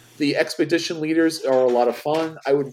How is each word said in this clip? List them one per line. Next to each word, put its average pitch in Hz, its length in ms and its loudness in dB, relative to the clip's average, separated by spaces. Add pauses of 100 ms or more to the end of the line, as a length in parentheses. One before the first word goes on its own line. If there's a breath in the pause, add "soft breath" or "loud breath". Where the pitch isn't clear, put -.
(180)
The 147 180 0
expedition 160 640 -2
leaders 160 420 0
are 131 180 2
a 127 80 4
lot 120 200 2
of 117 80 0
fun. 160 400 -4 (100)
I 139 60 2
would 139 200 0